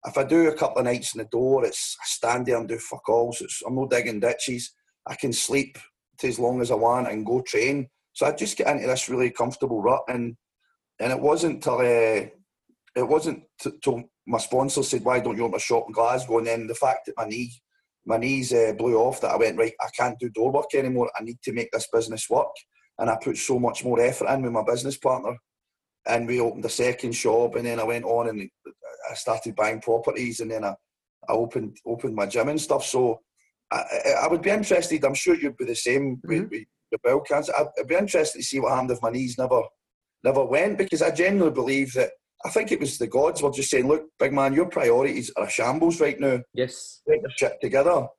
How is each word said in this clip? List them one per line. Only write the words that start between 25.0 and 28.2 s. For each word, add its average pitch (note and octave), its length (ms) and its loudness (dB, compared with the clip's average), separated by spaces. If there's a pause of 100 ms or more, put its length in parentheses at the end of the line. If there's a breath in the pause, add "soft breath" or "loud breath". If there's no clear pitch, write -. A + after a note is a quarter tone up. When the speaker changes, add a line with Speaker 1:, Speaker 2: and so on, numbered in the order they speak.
Speaker 1:
and A#2 200 0
we B2 140 0
opened A2+ 240 -2
a A#2 60 -2
second B2 420 -2
shop, A#2 420 2
and A#2+ 100 -2
then A#2 160 -2
I A2 40 -2
went A#2 200 -2
on A#2 240 0